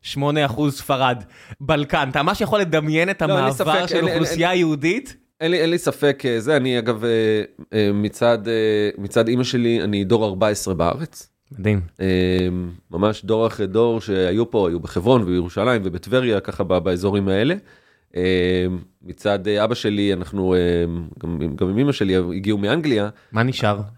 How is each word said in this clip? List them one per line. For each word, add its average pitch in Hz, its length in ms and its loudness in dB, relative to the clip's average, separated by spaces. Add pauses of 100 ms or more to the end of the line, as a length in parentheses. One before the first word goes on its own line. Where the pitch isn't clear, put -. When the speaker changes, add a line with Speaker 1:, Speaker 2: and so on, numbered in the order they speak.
Speaker 1:
שמונה 147 440 0
אחוז 139 320 -2
ספרד, 123 460 0 (380)
בלקן, 147 500 0
אתה 143 120 0
ממש 202 180 0
יכול 208 180 0
לדמיין 160 500 0
את 190 120 -4
Speaker 2:
לא, 160 60 0
אין 170 80 2
לי 139 60 2
Speaker 1:
המעבר 135 140 0
Speaker 2:
ספק, 175 340 0
Speaker 1:
של 165 60 -2
Speaker 2:
אין, 170 120 2
אין, 170 60 0
Speaker 1:
אוכלוסייה 165 380 0
Speaker 2:
אין, 185 80 2
Speaker 1:
יהודית? 165 580 0 (240)
Speaker 2:
אין 160 100 0
לי, 180 100 2
אין 165 80 2
לי 175 80 0
ספק, 139 480 0
אה, 117 140 2
זה, 143 180 2
אני 127 220 2
אגב, 113 260 -2
אה, 120 40 2 (640)
אה, 104 200 4
מצד, 104 540 0
אה, 117 60 0 (440)
מצד 110 320 0
אמא 123 140 2
שלי, 117 400 0
אני 101 200 0
דור 110 220 2
ארבע 98 220 0
עשרה 101 260 -2
בארץ. - 560 -4 (220)
Speaker 1:
מדהים. 101 300 0 (200)
Speaker 2:
אה, 92 40 -2 (840)
ממש 98 340 -2
דור 110 220 2
אחרי 107 200 -4
דור 113 340 0
שהיו 98 500 0
פה, 98 180 2
היו 85 100 -2
בחברון 110 440 2
ובירושלים 90 640 0
ובטבריה, 101 540 0
ככה 98 240 -6
ב-, 92 140 0
באזורים 95 500 0
האלה. 110 280 2 (600)
אה, 90 60 -2 (800)
מצד, 98 460 -4
אה, 104 160 2
אבא 113 120 0
שלי, 101 380 0
אנחנו, 92 400 -2
אה, 92 60 4 (600)
גם, 82 360 -4
גם 92 140 -2
עם 101 80 0
אמא 139 140 2
שלי 95 240 0
הגיעו 95 420 0
מאנגליה. 110 520 0 (220)
Speaker 1:
מה 110 120 0
נשאר? 107 380 0 (160)